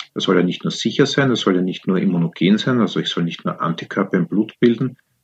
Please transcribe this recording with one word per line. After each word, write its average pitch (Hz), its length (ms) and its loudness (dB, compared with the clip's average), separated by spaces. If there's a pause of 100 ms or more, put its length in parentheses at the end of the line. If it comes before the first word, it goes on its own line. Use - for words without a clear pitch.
(140)
Er 104 80 -6
soll 95 160 2
ja 87 60 4
nicht 87 200 -2
nur 82 80 -2
sicher 117 340 0
sein, 135 240 0
er 117 60 0
soll 101 200 2
ja 90 60 2
nicht 90 260 -6
nur 92 120 2
immunogen 87 580 2
sein, 123 240 0
also 87 180 0
ich 80 100 -2
soll 87 140 -2
nicht 85 220 -6
nur 85 160 -6
Antikörper - 560 -2
im 87 100 0
Blut 104 320 -2
bilden, 123 380 2 (260)